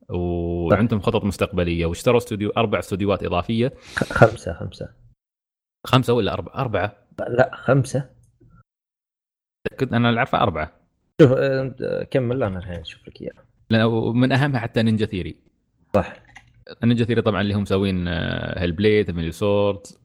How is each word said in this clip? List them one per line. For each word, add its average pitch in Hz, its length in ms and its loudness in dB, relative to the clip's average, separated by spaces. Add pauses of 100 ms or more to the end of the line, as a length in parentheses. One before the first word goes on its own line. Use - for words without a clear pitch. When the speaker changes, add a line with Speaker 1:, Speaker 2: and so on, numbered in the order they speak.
Speaker 1:
وعندهم 87 920 0
Speaker 2:
صح. - 60 -8
Speaker 1:
خطط 110 180 0
مستقبلية، 87 640 -2
واشتروا 117 320 2
استوديو، 104 320 -4
أربع 107 280 0
استوديوهات 98 440 -2
إضافية. 101 500 -2 (240)
Speaker 2:
خ-، - 160 -4
خمسة، 107 400 4
خمسة. - 360 -12 (960)
Speaker 1:
خمسة 131 260 2
ولا 107 200 0
أربعة؟ 92 220 -8
أربعة. 104 420 -4 (320)
Speaker 2:
لا، 120 260 0
خمسة. - 600 -2 (1600)
Speaker 1:
كنت 131 120 -2
أنا 117 160 2
اللي 117 120 2
عارفة - 200 0
أربعة. 78 320 -2 (480)
Speaker 2:
شوف، 123 120 8
أه، 135 760 -4
كمل، 127 320 -2
أنا 95 160 -4
الحين 87 220 -10
أشوف - 280 -20
لك - 140 -20
إياه. - 100 -12 (380)
Speaker 1:
لأن 113 200 2 (260)
من 131 160 2
أهمها 131 280 0
حتى 113 220 -2
نينجا 110 240 2
ثيري. 87 300 -6 (580)
Speaker 2:
صح. - 220 0 (680)
Speaker 1:
نينجا 117 200 4
ثيري 113 180 2
طبعًا 104 180 2
اللي 101 140 0
هم 104 80 0
مسوين، 95 460 0
آه، 85 520 -4
هيل 87 120 0
بليد، 107 380 4
هيفنلي 82 220 -4
سورد، 101 480 0 (240)